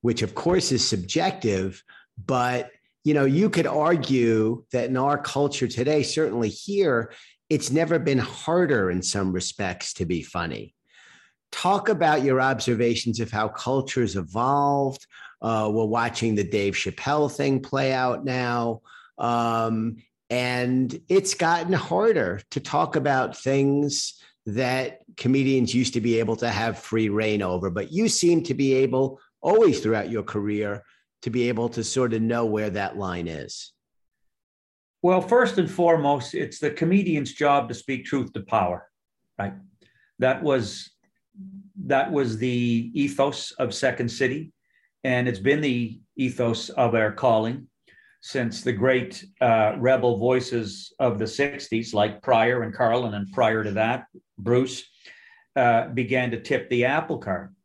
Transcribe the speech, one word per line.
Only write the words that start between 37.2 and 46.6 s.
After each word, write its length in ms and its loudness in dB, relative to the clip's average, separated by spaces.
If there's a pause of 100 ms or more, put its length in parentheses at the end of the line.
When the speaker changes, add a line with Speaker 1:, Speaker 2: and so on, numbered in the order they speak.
Speaker 2:
job 360 2
to 60 -6
speak 300 -8
truth 300 -2
to 80 -8
power, 460 -2 (480)
right? 180 -6 (680)
That 240 0
was, 480 -2 (920)
that 260 2
was 260 0
the 560 0
ethos 580 -2
of 220 -4
Second 360 -2
City, 420 -2 (500)
and 240 0
it's 140 -4
been 200 2
the 400 -2 (140)
ethos 540 -2